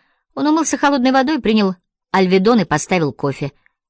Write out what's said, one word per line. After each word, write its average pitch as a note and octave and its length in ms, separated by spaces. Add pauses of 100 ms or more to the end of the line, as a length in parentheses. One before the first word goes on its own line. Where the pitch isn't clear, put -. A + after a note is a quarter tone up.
(360)
Он C#4 120
умылся D#4 300
холодной C#4 340
водой, C4+ 280
принял G#3 360 (360)
альведон F#3+ 480
и F3 60
поставил D3+ 480
кофе, C#3 400 (360)